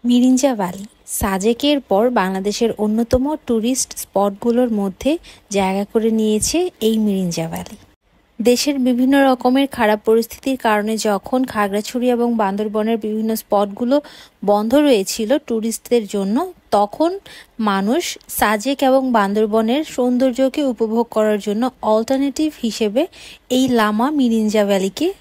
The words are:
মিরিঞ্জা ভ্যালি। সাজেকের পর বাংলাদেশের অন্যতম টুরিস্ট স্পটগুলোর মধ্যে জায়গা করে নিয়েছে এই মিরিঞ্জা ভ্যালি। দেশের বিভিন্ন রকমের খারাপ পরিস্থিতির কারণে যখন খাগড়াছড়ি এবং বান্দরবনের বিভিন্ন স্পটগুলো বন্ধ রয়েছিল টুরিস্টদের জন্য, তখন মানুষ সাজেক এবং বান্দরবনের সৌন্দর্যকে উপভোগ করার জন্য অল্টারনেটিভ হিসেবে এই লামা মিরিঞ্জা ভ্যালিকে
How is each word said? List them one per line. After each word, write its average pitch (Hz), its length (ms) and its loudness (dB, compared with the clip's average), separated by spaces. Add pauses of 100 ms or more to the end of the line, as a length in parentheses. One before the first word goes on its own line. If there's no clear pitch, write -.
মিরিঞ্জা 254 520 4
ভ্যালি। 190 300 -6 (200)
সাজেকের 226 720 0 (120)
পর 196 200 4
বাংলাদেশের 208 680 -2
অন্যতম 226 460 0 (220)
টুরিস্ট 240 520 -2
স্পটগুলোর 233 760 -2
মধ্যে 202 400 -2 (400)
জায়গা 196 340 0
করে 226 260 0
নিয়েছে 220 460 0 (220)
এই 220 180 0
মিরিঞ্জা 185 500 -2
ভ্যালি। 175 300 -12 (640)
দেশের 247 400 2
বিভিন্ন 254 360 2 (140)
রকমের 254 380 2
খারাপ 214 380 0
পরিস্থিতির 233 520 0
কারণে 214 400 0
যখন 208 420 -2 (140)
খাগড়াছড়ি 208 560 -2
এবং 240 260 0
বান্দরবনের 214 600 -2
বিভিন্ন 220 380 -4
স্পটগুলো 208 600 0 (500)
বন্ধ 208 260 2 (160)
রয়েছিল 214 500 0
টুরিস্টদের 226 720 -2
জন্য, 202 300 -2 (340)
তখন 220 400 2 (480)
মানুষ 214 440 0 (240)
সাজেক 220 560 -2
এবং 262 280 4
বান্দরবনের 220 680 2 (140)
সৌন্দর্যকে 254 680 0
উপভোগ 226 420 0 (100)
করার 214 240 2
জন্য 208 240 -2 (180)
অল্টারনেটিভ 269 680 0 (120)
হিসেবে 220 400 -2 (480)
এই 254 180 2
লামা 220 440 2
মিরিঞ্জা 220 540 2
ভ্যালিকে 196 420 -2 (140)